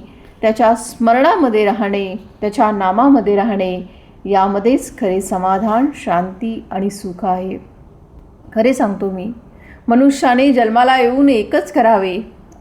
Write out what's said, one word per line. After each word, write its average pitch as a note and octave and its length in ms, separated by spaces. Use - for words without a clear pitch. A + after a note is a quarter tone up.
त्याच्या A3 340
स्मरणामध्ये A#3+ 880
राहणे, G3+ 500
त्याच्या G#3+ 300
नामामध्ये G#3 640
राहणे, G3 460
यामध्येच G3+ 720
खरे F#3+ 240
समाधान, G3 720
शांती F#3+ 760
आणि F#3+ 180
सुख G3 360
आहे. F#3 320
खरे A3+ 180
सांगतो G3+ 380
मी, F#3+ 200
मनुष्याने C4 640
जन्माला A#3+ 440
येऊन C4 320
एकच G#3+ 420
करावे, G#3 460